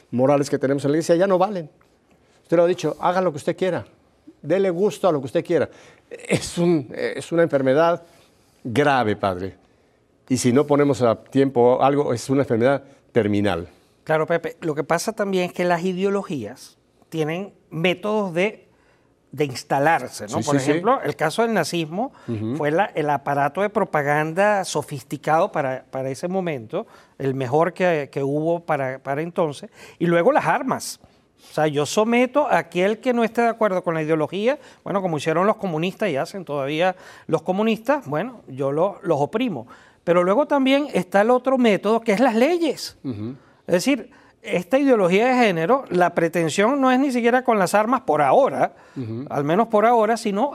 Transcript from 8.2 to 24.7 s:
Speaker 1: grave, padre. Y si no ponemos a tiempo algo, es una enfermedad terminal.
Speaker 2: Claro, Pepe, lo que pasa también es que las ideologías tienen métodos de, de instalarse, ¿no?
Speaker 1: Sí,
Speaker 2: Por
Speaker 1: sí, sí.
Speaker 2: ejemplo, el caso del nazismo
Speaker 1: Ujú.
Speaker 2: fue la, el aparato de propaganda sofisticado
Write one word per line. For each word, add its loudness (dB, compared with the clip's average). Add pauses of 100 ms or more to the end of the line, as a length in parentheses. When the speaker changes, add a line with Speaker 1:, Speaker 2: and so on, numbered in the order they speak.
Speaker 1:
grave, 2
padre. -4 (720)
Y 2
si 2
no 4
ponemos 2
a 4
tiempo 2
algo, 2
es -6
una 2
enfermedad 0 (280)
terminal. 0 (360)
Speaker 2:
Claro, 0
Pepe, -4
lo -4
que -4
pasa -2
también -2
es -6
que -4
las 0
ideologías -6 (320)
tienen -6 (160)
métodos -2
de, -4 (640)
de -2
instalarse, -2
¿no? -4
Speaker 1:
Sí, -4
Speaker 2:
Por 2
Speaker 1:
sí, -4
sí. 0
Speaker 2:
ejemplo, 0
el -4
caso -2
del 0
nazismo -4 (140)
Speaker 1:
Ujú. -4
Speaker 2:
fue -2
la, 2
el -4
aparato -2
de -2
propaganda 0
sofisticado -2